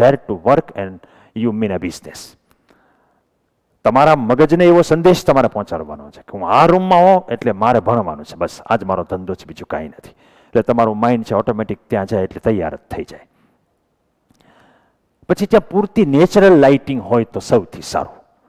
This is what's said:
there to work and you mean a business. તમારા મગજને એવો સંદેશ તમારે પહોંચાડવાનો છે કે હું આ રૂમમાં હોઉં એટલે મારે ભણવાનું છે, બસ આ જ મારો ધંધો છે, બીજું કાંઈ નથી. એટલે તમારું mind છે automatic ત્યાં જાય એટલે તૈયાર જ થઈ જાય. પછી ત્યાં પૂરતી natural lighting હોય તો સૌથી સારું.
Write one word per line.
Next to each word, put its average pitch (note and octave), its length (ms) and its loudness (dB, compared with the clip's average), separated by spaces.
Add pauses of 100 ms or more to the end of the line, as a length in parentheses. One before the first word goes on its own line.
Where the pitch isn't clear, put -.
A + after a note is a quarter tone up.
there C3+ 180 4 (120)
to F#2+ 160 -6
work C#3+ 200 2
and F#2+ 260 -12 (500)
you A#2+ 80 0
mean G#2+ 200 -4
a F#2 80 -4
business. D#2+ 380 -12 (1700)
તમારા D3 320 4
મગજને C#3+ 480 2
એવો F3 180 6
સંદેશ E3+ 420 2
તમારે C3+ 240 2
પહોંચાડવાનો D2+ 640 -12
છે - 100 -20
કે - 180 -16
હું F2 120 -6
આ C#3 160 4
રૂમમાં F#3 320 2
હોઉં F3+ 340 2
એટલે A#2 200 -4
મારે A2+ 280 0
ભણવાનું F2 440 -4
છે, - 120 -20
બસ E2+ 300 -8
આ A2+ 100 -2
જ G2 80 -6
મારો F#2 200 -4
ધંધો F#2 300 -10
છે, - 120 -18
બીજું - 200 -18
કાંઈ D#2+ 220 -10
નથી. - 220 -20
એટલે - 520 -6
તમારું A2+ 360 0
mind A#2 260 0
છે A2 100 -6
automatic G#2+ 440 -4 (100)
ત્યાં G2 180 -4
જાય F#2+ 180 -2
એટલે - 200 -10
તૈયાર F#2 320 -4
જ - 20 -14
થઈ - 260 -12
જાય. - 240 -20 (2000)
પછી G3 180 -4
ત્યાં - 220 2
પૂરતી G3 380 -2
natural F3+ 460 4
lighting C#3 500 2
હોય A2+ 220 -2
તો - 160 -12
સૌથી F#2 420 -4
સારું. - 300 -8 (360)